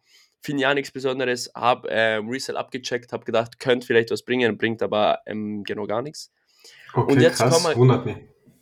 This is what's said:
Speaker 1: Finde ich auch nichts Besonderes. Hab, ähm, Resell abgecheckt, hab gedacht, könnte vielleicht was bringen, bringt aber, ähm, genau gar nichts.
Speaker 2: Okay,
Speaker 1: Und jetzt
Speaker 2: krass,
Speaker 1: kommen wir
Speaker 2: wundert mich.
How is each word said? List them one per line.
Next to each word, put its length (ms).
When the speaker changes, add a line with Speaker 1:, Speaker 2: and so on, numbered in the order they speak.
Speaker 1:
Finde 220
ich 60
auch 80
nichts 160
Besonderes. 640
Hab, 340
ähm, 400
Resell 280
abgecheckt, 540
hab 140
gedacht, 340
könnte 280
vielleicht 240
was 120
bringen, 340
bringt 260
aber, 420
ähm, 380
genau 240
gar 160
nichts. 280
Speaker 2:
Okay, 200
Speaker 1:
Und 80
jetzt 180
Speaker 2:
krass, 140
Speaker 1:
kommen 120
wir 100
Speaker 2:
wundert 300
mich. 120